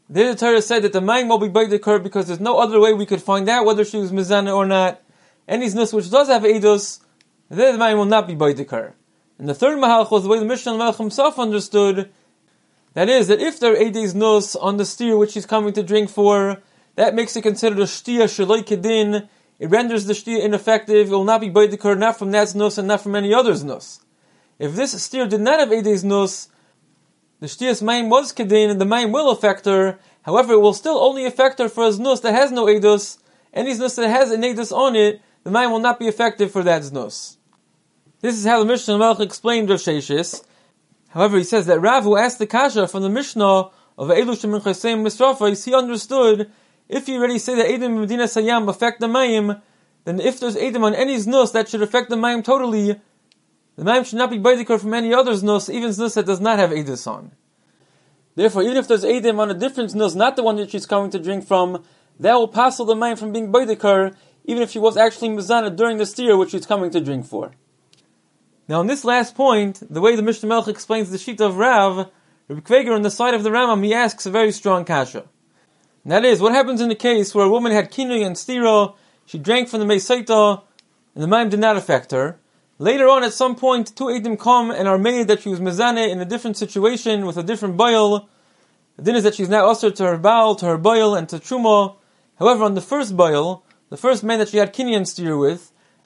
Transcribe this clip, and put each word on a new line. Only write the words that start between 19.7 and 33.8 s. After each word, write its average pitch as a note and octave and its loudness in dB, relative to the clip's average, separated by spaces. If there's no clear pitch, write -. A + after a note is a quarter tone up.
the G#3 -2
Shtia A3+ -6
ineffective. G#3 2
It G3 -6
will G3 0
not A3 2
be G#3 -8
Baidikur, G#3 2
not A3 0
from G3 -6
that G#3 2
Nus G#3 -2
and G3 -4
not G3+ 0
from G3+ -6
any G3+ 0
other A#3+ 4
Nus. - -12
If D3 -8
this A#3+ -4
steer B3+ -4
did G3+ -2
not C#4+ 2
have C#4 2
Eidos G#3+ 0
Nus, G3 -2
the D3+ -14
Shtias B3 -4
Mayim A3+ -2
was B3+ 2
Kedin G#3+ 2
and G3+ -2
the G3 0
Mayim A3 0
will C#4 2
affect G3+ 0
her. F#3+ 2
However, A3+ 2
it G#3+ 8
will G3+ 6
still D#4 -2
only C4 2
affect C4 2
her A#3+ -2
for A#3 -2
a A3+ 4
Znus A#3+ 0
that A3 0
has C4 2
no A#3+ -2
Eidos. G#3 2
Any B3+ -4
Znus B3 -6